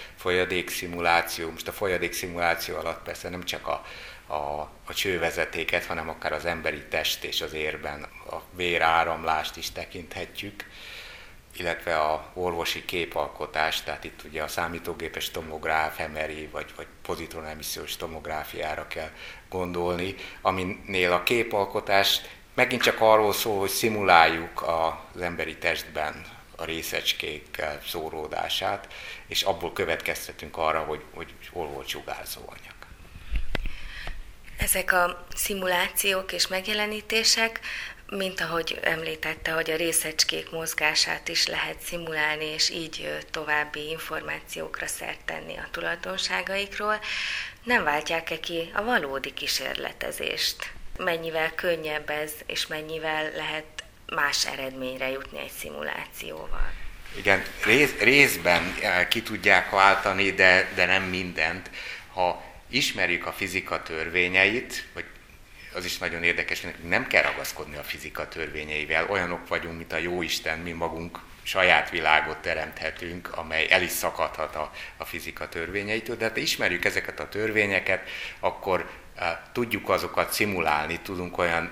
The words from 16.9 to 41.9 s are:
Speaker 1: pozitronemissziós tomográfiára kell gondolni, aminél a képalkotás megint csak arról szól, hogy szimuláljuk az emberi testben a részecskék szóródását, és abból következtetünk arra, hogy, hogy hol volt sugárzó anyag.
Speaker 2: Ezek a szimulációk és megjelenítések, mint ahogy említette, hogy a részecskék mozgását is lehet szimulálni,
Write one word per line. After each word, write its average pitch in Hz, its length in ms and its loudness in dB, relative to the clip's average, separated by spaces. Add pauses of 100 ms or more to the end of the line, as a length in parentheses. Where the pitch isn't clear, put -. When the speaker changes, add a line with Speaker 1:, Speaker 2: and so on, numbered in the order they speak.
Speaker 1:
pozitronemissziós 80 920 -8
tomográfiára 80 920 -6
kell 78 240 -6 (380)
gondolni, 87 680 0 (260)
aminél 92 720 2
a 87 100 4
képalkotás 104 1000 4 (340)
megint 127 280 4
csak - 180 4
arról 107 320 10
szól, 104 260 2
hogy 98 120 2
szimuláljuk 85 920 6
az 82 580 0
emberi 80 360 -4
testben 80 680 -2 (320)
a 82 80 -6
részecskék 80 1000 -4 (240)
szóródását, 82 1000 -4 (400)
és - 160 -2
abból 87 300 0
következtetünk 82 840 -4
arra, 80 220 2
hogy, 76 240 -4 (120)
hogy 82 200 -12 (180)
hol 85 140 -6
volt 69 220 -8
sugárzó - 580 -8
anyag. - 280 -16 (1800)
Speaker 2:
Ezek 190 340 2
a 175 420 4
szimulációk 190 960 0
és 175 140 0
megjelenítések, 214 1120 2 (480)
mint 190 320 -2
ahogy 165 420 -2
említette, 160 680 -2
hogy 160 200 0
a 160 60 2
részecskék 160 720 0
mozgását 160 800 0
is 165 180 2
lehet 160 340 -4
szimulálni, 156 640 -2